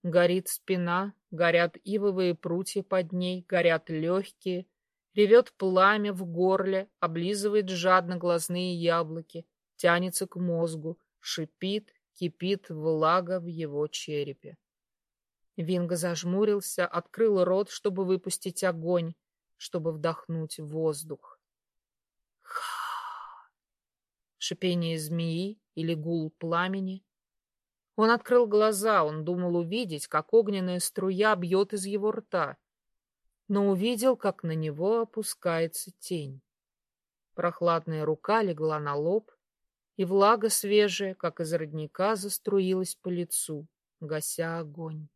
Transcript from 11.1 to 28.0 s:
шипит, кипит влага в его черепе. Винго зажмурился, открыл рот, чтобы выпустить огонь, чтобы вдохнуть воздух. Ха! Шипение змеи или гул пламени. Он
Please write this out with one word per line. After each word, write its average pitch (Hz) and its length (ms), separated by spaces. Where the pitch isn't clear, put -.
шипит, 190 760
кипит 185 540
влага 165 720
в 170 60
его 151 400
черепе. 143 720
Винго 175 400
зажмурился, 180 880
открыл 190 580
рот, 190 260
чтобы 190 340
выпустить 185 600
огонь, 170 500
чтобы 165 360
вдохнуть 160 680
воздух. 156 840
Ха! - 1040
Шипение 170 600
змеи 170 640
или 165 200
гул 156 440
пламени. 185 680
Он 220 140